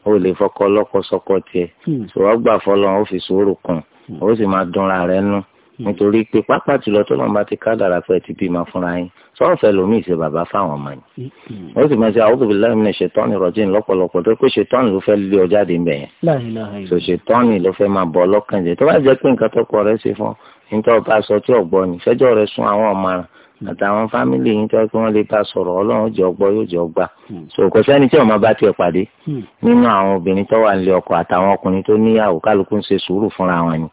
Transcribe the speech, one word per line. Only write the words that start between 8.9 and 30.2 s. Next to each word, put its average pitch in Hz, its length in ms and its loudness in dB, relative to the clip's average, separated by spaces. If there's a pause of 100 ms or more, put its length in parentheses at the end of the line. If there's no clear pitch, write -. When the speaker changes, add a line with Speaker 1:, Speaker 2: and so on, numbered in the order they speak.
Speaker 1:
yín. 87 140 -6 (240)
Sọ́ọ̀fẹ́ 139 400 2
lomi 98 300 2
ṣe 87 140 -2
bàbá 80 300 -2
fáwọn 95 280 -4
ọmọ 71 180 -10
yín. 123 380 -18 (100)
Speaker 2:
Hmm. 98 340 -18
Speaker 1:
Ó 147 140 2
sì 143 80 0
máa 110 160 2
ṣe 113 100 2
"A'udhu 117 260 4
billahi 107 280 2
minash 107 220 0
shaitani 107 400 -2
rajim" 95 340 0
lọ́pọ̀lọpọ̀, 92 520 -2
tó 110 120 2
pé 135 120 0
ṣètọ́nì 120 440 0
ló 95 80 0
fẹ́ 104 180 0
lé 98 200 0
ọ 92 100 4
jáde 95 280 0
ńbẹ̀ 82 200 -2
yẹn. 69 220 -12
Speaker 2:
La 165 180 -2
ilaha 113 440 -10
illallah. 95 100 -14
Speaker 1:
So, 90 80 0
ṣètọ́nì 107 640 0
ló 92 120 0
fẹ́ 101 180 0
máa 95 160 0
bọ 82 160 -2
ọlọ́kàn 98 420 0
jẹ́. 85 120 -2
Tó 135 100 0
bá 165 140 4
jẹ́ 135 160 4
pé - 140 -4
nǹkan 113 200 0
tọ́kọ - 340 -2
rẹ̀ 107 140 2
ṣe 107 180 -6
fún 107 120 -6
ọ, 101 80 -8 (320)
ní 107 160 -4
tó 117 160 4
bá 107 220 0
sọ 104 180 0
tí 123 140 -2
ò 113 100 4
gbọ́ 92 220 0
ni, 87 120 -6
fẹjọ́ 123 380 2
rẹ̀ 107 120 2
sun 117 180 -6
àwọn 104 260 0
ọmọ 95 180 -2 (520)
àtàwọn 101 480 -4
fámìlì 127 400 -2
yín 107 180 0
tó 113 120 0
yẹ 110 80 0
kí 113 100 -4
wọ́n 110 160 0
lè 107 100 2
bá 107 180 -2
sọ̀rọ̀, 90 360 -4
Ọlọ́run 110 360 0
jẹ́ 95 120 0
ọgbọ́, 92 240 0
yóò 107 160 0
jẹ́ 87 160 -4
ọgbà. 85 240 -2 (160)
Speaker 2:
Hmm. 85 260 -18
Speaker 1:
So, 98 220 0
kò 110 120 4
sẹ́ni 139 280 4
tí 151 80 4
ò 131 80 6
máa 110 120 4
bá 110 160 2
tiẹ̀ 135 200 2
pàdé 90 300 0 (160)
Speaker 2:
Hmm. 139 220 -10 (160)
Speaker 1:
nínú 233 280 4
àwọn 98 300 2
obìnrin 95 300 -2